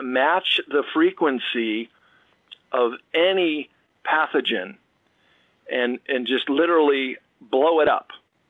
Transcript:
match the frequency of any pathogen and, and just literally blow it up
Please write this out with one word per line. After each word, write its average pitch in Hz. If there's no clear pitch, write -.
match 135
the 139
frequency 123
of 123
any 170
pathogen 131
and, 123
and 127
just 127
literally 143
blow 156
it 147
up -